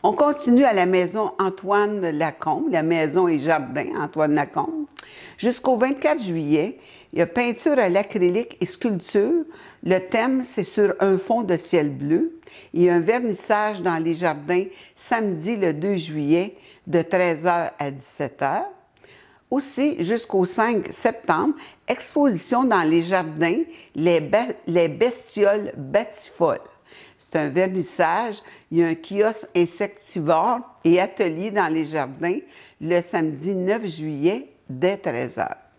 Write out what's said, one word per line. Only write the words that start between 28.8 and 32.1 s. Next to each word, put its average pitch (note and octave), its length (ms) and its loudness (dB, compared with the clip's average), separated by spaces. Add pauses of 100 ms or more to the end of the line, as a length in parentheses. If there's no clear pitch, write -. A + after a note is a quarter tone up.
a - 20 4
un E3 80 0
kiosque G3+ 600 -2
insectivore F3 1040 0 (240)
et F3 160 6
atelier F#3+ 500 -2
dans G3 160 0
les D#3+ 180 -2
jardins D#3 540 -4 (420)